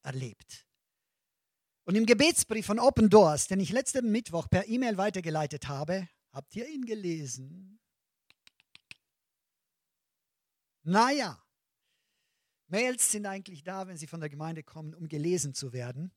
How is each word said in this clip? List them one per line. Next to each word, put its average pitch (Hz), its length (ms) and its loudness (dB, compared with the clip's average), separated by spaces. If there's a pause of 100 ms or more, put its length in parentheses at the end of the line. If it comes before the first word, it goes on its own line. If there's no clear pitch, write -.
erlebt. 131 640 -12 (1200)
Und 180 100 0
im 220 100 4
Gebetsbrief 220 600 4
von 214 140 0
Open 233 300 6
Doors, 170 380 8
den 190 140 0
ich 165 100 -2
letzten 247 400 0
Mittwoch 190 380 -2
per 196 180 2
E-Mail 226 300 0
weitergeleitet 160 720 -2
habe, 160 400 -4 (240)
habt 135 240 -14
ihr 240 100 -8
ihn 285 180 -10
gelesen? 175 920 -8 (3000)
Naja, 220 580 0 (1300)
Mails 233 420 0
sind 208 160 -4
eigentlich 190 380 -12
da, 190 240 -10
wenn 185 80 -16
sie 156 120 -12
von 165 120 -12
der 151 80 -6
Gemeinde 156 360 -10
kommen, 156 320 -14
um 165 120 -12
gelesen 147 460 -2
zu 131 180 -8
werden. 123 460 -8